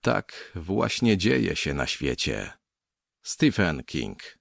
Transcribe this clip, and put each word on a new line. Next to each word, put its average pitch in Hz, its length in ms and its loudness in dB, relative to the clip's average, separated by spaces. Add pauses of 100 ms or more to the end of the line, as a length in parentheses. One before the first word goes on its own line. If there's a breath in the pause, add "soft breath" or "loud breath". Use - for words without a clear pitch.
Tak - 540 -2
właśnie 107 640 2
dzieje 101 380 2
się 73 180 -2
na 67 120 -2
świecie. 60 640 -4 (720)
Stephen 87 640 0
King. - 560 -8